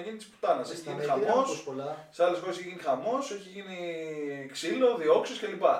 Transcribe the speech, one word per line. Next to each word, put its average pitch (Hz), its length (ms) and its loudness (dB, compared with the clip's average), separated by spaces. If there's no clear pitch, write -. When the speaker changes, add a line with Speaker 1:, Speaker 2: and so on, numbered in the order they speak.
Speaker 1:
γίνει 220 120 -10
της - 100 -16
πουτάνας. - 440 0
Έχει - 80 -10
Speaker 2:
Στην - 140 -8
Speaker 1:
γίνει 147 120 -6
Speaker 2:
Αμερική 139 200 2
δεν 147 100 4
Speaker 1:
χαμός. 262 140 4
Speaker 2:
ακούς - 140 -6
πολλά. 139 480 -8
Speaker 1:
Σε 170 140 2
άλλες 175 140 2
χώρες 175 200 -6
έχει 180 100 -10
γίνει 175 120 -12
χαμός, 202 500 0
έχει 196 180 -10
γίνει 190 320 -10
ξύλο, 240 440 2
διώξεις 180 420 4
κλπ. 196 240 -6